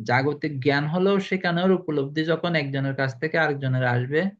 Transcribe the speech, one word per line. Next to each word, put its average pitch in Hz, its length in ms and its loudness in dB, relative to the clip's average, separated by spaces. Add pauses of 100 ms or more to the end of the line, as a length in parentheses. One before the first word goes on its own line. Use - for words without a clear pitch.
জাগতিক 139 560 0
জ্ঞান 143 280 2
হলেও 185 320 2
সেখানে 180 440 -2
ওর 190 80 4
উপলব্ধি 156 520 0
যখন 165 320 0
একজনের 139 400 0
কাছ 135 240 -2
থেকে 160 200 -2
আরেকজনের 135 460 0
আসবে 131 440 0 (100)